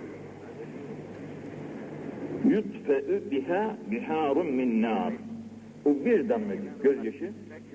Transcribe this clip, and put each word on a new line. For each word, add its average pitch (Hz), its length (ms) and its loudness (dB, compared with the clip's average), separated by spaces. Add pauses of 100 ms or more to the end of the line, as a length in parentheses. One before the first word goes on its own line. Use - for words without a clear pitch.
(2500)
Yutfe'ü 185 840 2
biha 190 460 0 (140)
biharun 147 640 2
min 123 300 4
nar. 107 300 2 (720)
O - 200 6
bir 196 240 6
damlacık 107 540 -2
gözyaşı, 131 480 2 (440)